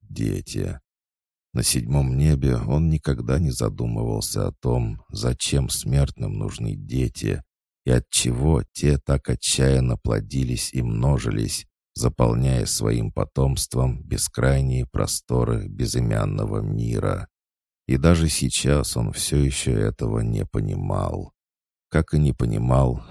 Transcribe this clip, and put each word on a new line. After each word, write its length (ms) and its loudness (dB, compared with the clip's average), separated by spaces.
Дети. 760 -4
На 100 0
седьмом 540 0
небе 380 4
он 340 0
никогда 480 0
не 140 2
задумывался 960 -2
о 60 -4
том, 560 -2
зачем 600 -2
смертным 680 -2
нужны 380 -6
дети 680 -4
и 60 2
отчего 720 2
те 240 2
так 320 -2
отчаянно 680 2
плодились 760 -2
и 80 -2
множились, 880 0
заполняя 720 2
своим 460 -2
потомством 920 0
бескрайние 840 0
просторы 840 -2
безымянного 920 -2
мира. 680 -2
И 60 2
даже 320 6
сейчас 680 0
он 160 -2
все 260 -2
еще 400 2
этого 420 -2
не 260 -2
понимал. 880 -4
Как 240 0
и 60 4
не 120 4
понимал, 800 2